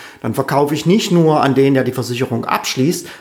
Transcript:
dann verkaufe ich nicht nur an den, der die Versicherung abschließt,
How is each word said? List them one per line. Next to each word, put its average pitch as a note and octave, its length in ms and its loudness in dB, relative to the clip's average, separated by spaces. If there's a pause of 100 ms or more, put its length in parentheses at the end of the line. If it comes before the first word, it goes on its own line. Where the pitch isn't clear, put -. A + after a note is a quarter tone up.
(220)
dann A#2 120 -4
verkaufe C#3+ 400 0
ich D3 120 -4
nicht G3 260 2
nur D#3 320 4
an C3+ 100 2
den, C3+ 200 4
der B2+ 100 2
die A#2+ 80 -4
Versicherung A#2+ 540 -4
abschließt, D#3 600 -2 (160)